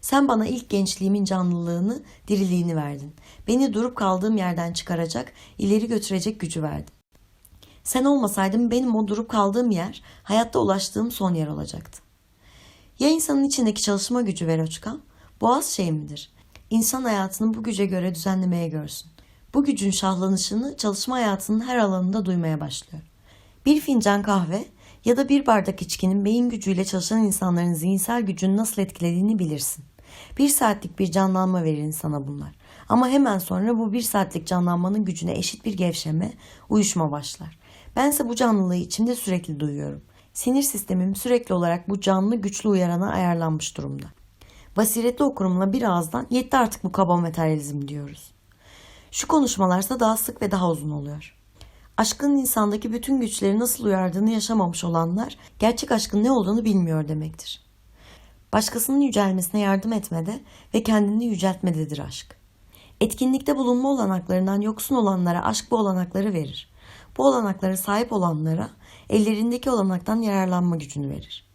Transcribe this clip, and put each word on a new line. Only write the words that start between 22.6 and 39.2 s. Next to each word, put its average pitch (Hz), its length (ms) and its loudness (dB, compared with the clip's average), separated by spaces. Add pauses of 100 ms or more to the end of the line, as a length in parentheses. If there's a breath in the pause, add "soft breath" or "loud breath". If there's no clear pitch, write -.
Bir 302 140 6
fincan 208 440 2
kahve 196 420 0 (400 soft breath)
ya 240 120 4
da 277 120 2
bir 285 160 4
bardak 196 360 4
içkinin 190 440 0
beyin 240 240 2
gücüyle 190 360 0
çalışan 196 380 0
insanların 175 500 2
zihinsel 190 480 0
gücünü 190 360 0
nasıl 220 240 0
etkilediğini 185 580 0
bilirsin. 151 460 -4 (520 loud breath)
Bir 277 120 4
saatlik 208 500 0
bir 190 120 0
canlanma 185 520 2
verir 156 140 0
insana 151 500 -4
bunlar. 143 280 -10 (340 loud breath)
Ama 247 200 4
hemen 254 300 2
sonra 196 380 -2
bu 220 160 -2
bir 240 80 -2
saatlik 190 460 -2
canlanmanın 180 580 0
gücüne 170 320 -4
eşit - 280 -6
bir 202 120 -4
gevşeme, 170 560 -2 (360 loud breath)
uyuşma 185 420 2
başlar. 147 480 -10 (360 loud breath)
Bense 277 340 2
bu 233 60 -2
canlılığı 208 400 4
içimde 214 400 -2
sürekli 175 440 -4